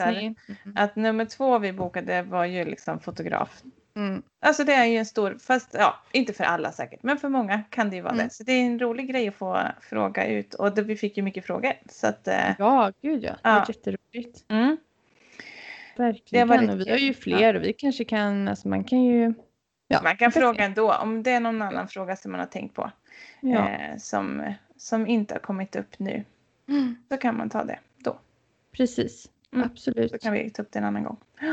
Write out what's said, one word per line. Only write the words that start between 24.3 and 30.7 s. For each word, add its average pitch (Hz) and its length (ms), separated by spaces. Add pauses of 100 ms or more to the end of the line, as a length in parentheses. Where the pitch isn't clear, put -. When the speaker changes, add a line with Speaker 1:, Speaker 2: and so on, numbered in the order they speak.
Speaker 1:
som 220 300
inte 220 260
har - 60
kommit 190 360
upp - 240
nu. 196 240 (460)
Speaker 2:
Mm. 262 260 (140)
Speaker 1:
Så 277 80
kan 226 200
man 220 120
ta - 140
det - 160 (180)
då. - 220 (520)
Speaker 2:
Precis. - 580 (240)
Speaker 1:
Mm. 247 180
Speaker 2:
Absolut. 233 400
Speaker 1:
Så 226 60
kan 220 160
vi 220 160
ta 214 120
upp 208 100